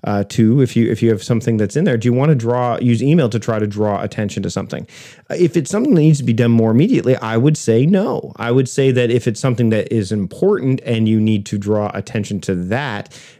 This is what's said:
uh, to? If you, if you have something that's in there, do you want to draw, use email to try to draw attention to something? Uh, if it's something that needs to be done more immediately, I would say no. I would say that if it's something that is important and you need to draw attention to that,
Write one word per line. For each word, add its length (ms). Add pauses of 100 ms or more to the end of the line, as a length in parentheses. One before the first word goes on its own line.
uh, 220
to? 360
If 140
you, 160
if 100
you 100
have 120
something 320
that's 220
in 80
there, 120
do 100
you 60
want 160
to 60
draw, 440
use 220
email 280
to 100
try 180
to 100
draw 340
attention 420
to 60
something? 360 (440)
Uh, 100
if 160
it's 160
something 240
that 60
needs 160
to 80
be 80
done 180
more 200
immediately, 460
I 200
would 180
say 300
no. 500
I 160
would 160
say 240
that 200
if 160
it's 120
something 300
that 240
is 180
important 720
and 240
you 140
need 260
to 100
draw 360
attention 480
to 140
that, 640 (220)